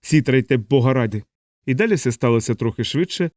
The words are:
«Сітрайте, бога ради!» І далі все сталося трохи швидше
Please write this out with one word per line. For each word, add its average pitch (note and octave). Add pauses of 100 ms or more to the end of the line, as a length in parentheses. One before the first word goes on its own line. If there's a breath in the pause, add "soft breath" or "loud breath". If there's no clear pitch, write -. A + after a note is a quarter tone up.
«Сітрайте, C3+
бога B2
ради!» A2 (440)
І C3
далі G#3+
все C3
сталося A#2
трохи A#2
швидше E3+